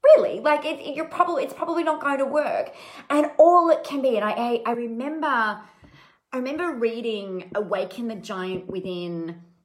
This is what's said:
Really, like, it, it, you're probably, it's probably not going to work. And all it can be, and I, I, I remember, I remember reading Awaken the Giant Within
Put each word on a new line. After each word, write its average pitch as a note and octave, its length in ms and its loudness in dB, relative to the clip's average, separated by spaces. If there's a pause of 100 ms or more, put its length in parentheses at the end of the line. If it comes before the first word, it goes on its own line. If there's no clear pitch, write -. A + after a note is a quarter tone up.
Really, A3 360 8
like, D4 240 2
it, D4+ 160 -6
it, C#4+ 160 -8
you're D#4+ 100 -4
probably, E4+ 380 0
it's - 100 -10
probably E4 280 -2
not D#4 180 -2
going C#4 180 -2
to C4+ 80 0
work. C#4+ 480 -2 (340)
And D4 300 2
all E4+ 320 8
it - 140 2
can C#4 180 -6
be, B3+ 140 2
and G#3 80 0
I, G#3+ 80 0
I, A#3+ 340 -2
I A#3 60 -2
remember, A#3+ 540 -6
I - 1080 -6
remember D4 380 -4
reading A3 800 -4
Awaken G3+ 540 -4
the A3 80 -8
Giant F#3 520 -8
Within F3 760 -8 (220)